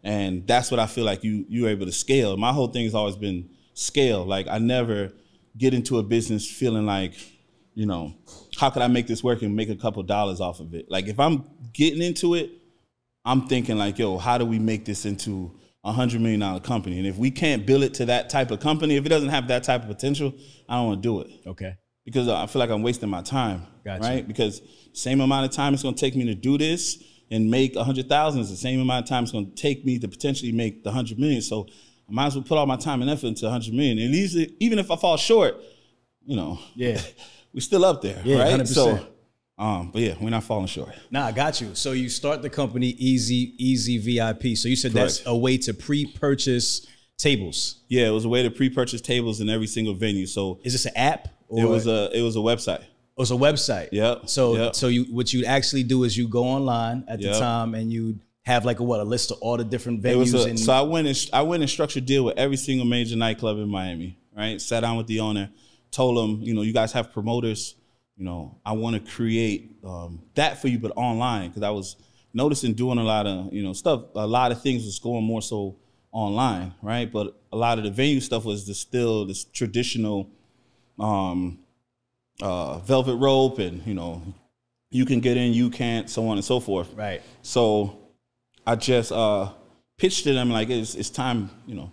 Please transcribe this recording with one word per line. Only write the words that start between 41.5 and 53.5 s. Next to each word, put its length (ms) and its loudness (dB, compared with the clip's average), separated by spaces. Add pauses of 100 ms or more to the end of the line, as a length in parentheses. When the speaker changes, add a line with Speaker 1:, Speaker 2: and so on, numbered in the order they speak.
Speaker 2:
you. 140 -8
So 180 -2
you 160 -2
start 340 -2
the 80 -6
company 380 0 (100)
Easy, 600 2
Easy 400 2
V 220 0
I 120 2
P. 240 -2
So 120 0
you 80 4
said 160 -2
that's 260 2
Speaker 1:
Correct. 100 -8
Speaker 2:
a 80 2
way 220 4
to 160 -2
pre-purchase 1120 0 (320)
tables. 580 0 (120)
Speaker 1:
Yeah, 200 4
it 20 4
was 140 2
a 40 0
way 140 4
to 80 2
pre-purchase 520 0
tables 380 0
in 100 0
every 160 0
single 280 -2
venue. 320 0
So 380 -4
Speaker 2:
Is 80 -2
this 140 -2
an 100 -6
app? 320 0 (260)
Speaker 1:
it 100 4
Speaker 2:
or 40 6
Speaker 1:
was 180 2
a, 300 2
it 60 2
was 140 0
a 20 0
website. 440 0 (360)
Speaker 2:
Oh, 40 0
it's 100 2
a 20 2
website. 580 2